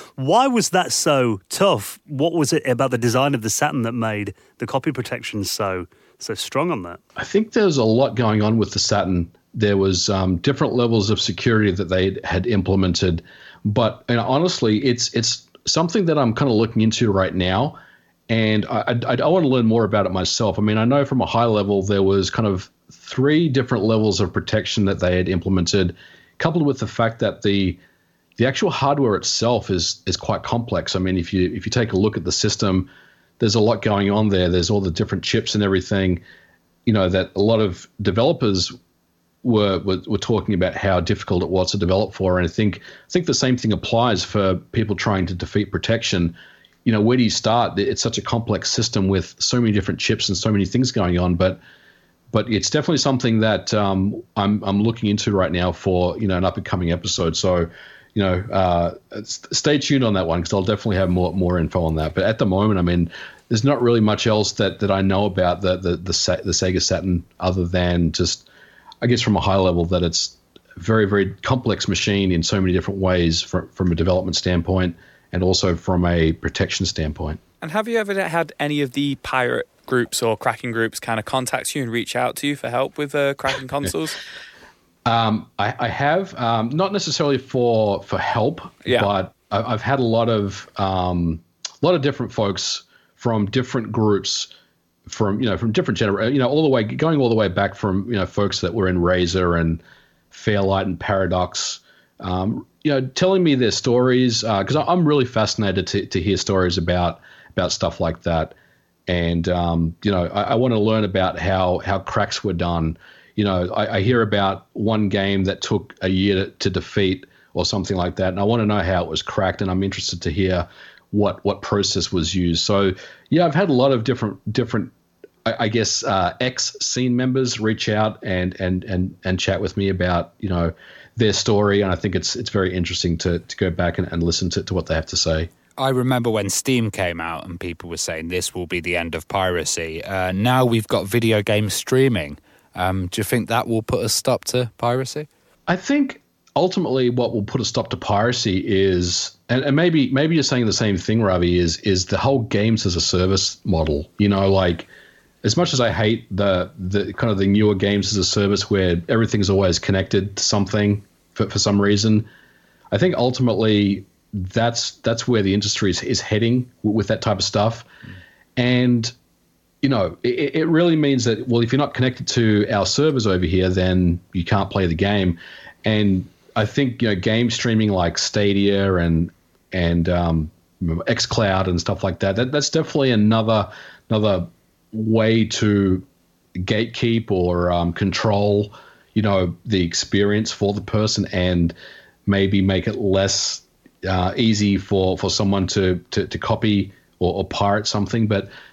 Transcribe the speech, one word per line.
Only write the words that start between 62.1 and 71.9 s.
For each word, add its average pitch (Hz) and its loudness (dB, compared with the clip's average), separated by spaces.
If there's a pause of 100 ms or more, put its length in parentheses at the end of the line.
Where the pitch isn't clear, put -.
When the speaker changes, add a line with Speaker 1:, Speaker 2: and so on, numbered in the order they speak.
Speaker 2:
But 95 0
at 110 0
the 117 0
moment, 98 2
I 87 2
mean, 87 2 (380)
there's 110 0
not 135 2
really 117 4
much 107 2
else 107 2
that, 98 -2
that 98 0
I 95 2
know 98 2
about 90 0
the, 92 0
the, 90 -2
the 95 -6
Sa-, - 0
the 95 -4
Sega 92 0
Saturn, 90 -2 (160)
other 90 -2
than 87 0
just, - -4 (540)
I 120 0
guess, 120 2
from 104 2
a 82 0
high 95 2
level, 87 2
that 87 0
it's - -4 (400)
a - -14
very, 107 2
very 98 0
complex 123 -2
machine 98 0